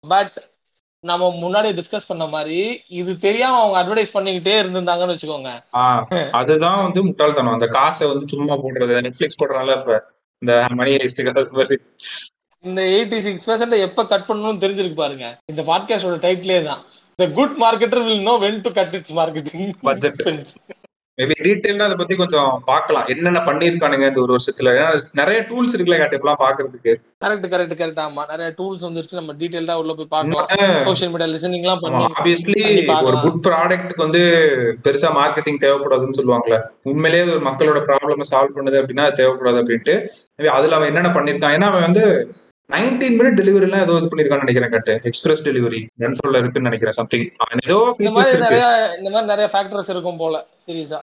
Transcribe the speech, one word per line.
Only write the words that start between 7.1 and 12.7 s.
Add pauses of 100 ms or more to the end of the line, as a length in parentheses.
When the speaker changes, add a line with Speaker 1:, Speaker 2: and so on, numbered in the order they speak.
Speaker 2:
அந்த
காசை
வந்து
சும்மா
போடுறது.
Netflix (160)
போடுறாங்கல்ல
இப்ப, (360)
இந்த
மணி
ஹெய்ஸ்டுக்கு
அது
மாதிரி. (760)
Speaker 1:
இந்த